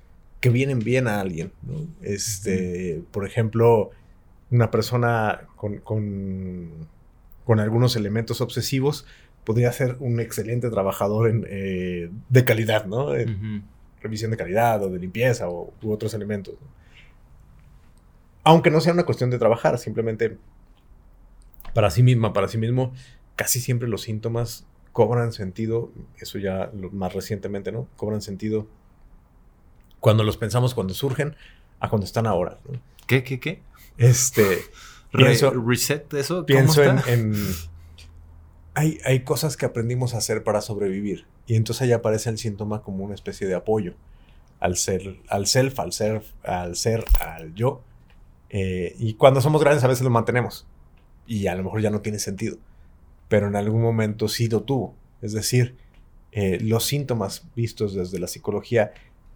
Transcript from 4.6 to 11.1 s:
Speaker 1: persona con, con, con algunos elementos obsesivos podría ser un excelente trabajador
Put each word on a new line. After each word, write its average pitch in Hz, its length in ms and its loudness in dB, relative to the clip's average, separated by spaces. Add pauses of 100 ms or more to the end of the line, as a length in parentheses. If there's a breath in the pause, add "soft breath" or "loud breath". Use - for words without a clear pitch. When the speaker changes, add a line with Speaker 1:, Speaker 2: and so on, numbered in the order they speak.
Speaker 1:
persona 117 720 0 (140)
con, 104 220 -8
con, 95 1080 -8 (560)
con 110 160 4
algunos 117 360 2
elementos 110 440 -2
obsesivos 131 680 -2 (380 loud breath)
podría 120 280 2
ser 127 280 -2
un 120 200 -2
excelente 113 480 -4
trabajador 104 640 0